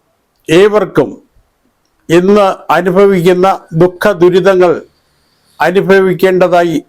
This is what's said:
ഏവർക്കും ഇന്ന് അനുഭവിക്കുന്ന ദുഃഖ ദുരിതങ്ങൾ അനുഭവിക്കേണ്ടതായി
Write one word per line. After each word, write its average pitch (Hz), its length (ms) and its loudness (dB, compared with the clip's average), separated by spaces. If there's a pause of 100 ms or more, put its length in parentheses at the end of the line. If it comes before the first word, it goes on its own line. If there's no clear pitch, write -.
(480)
ഏവർക്കും 185 600 0 (960)
ഇന്ന് 190 380 2 (300)
അനുഭവിക്കുന്ന 185 720 0 (340)
ദുഃഖ 180 300 0 (100)
ദുരിതങ്ങൾ 180 500 2 (880)
അനുഭവിക്കേണ്ടതായി 180 1160 0 (100)